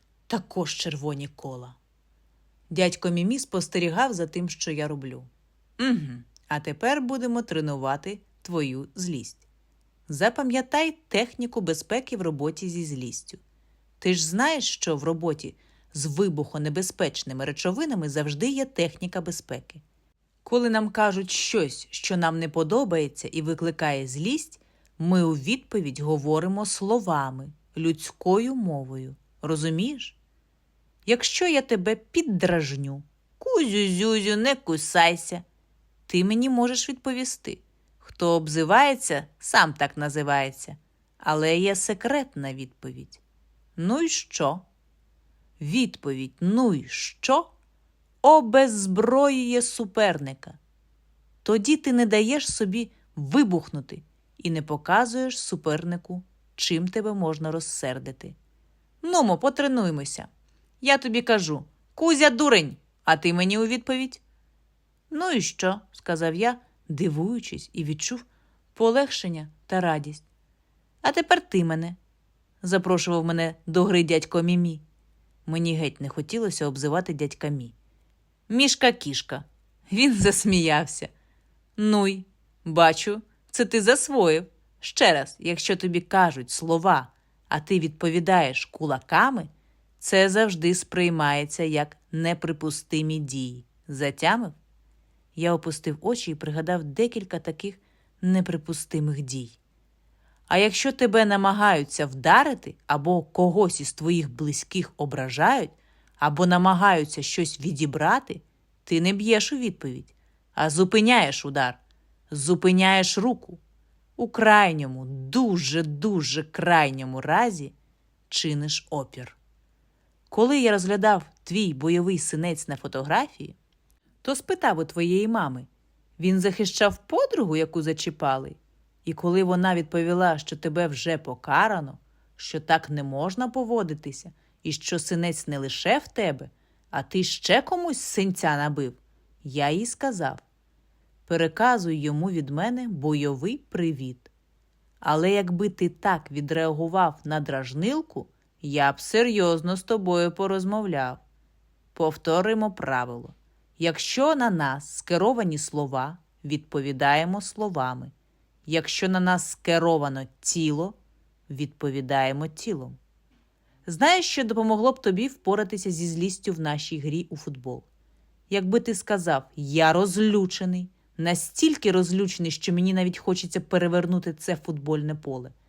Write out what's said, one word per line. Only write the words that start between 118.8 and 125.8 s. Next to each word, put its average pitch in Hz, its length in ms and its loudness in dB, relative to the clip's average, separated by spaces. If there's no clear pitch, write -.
опір. 131 460 -10
Коли 262 320 4
я 233 100 4
розглядав 202 520 2
твій 180 300 -2
бойовий 175 440 0
синець 160 500 -4
на 143 80 -6
фотографії, 147 800 -4
то 262 140 -2
спитав 277 420 0
у 165 60 -2
твоєї 175 440 0
мами: 143 380 -4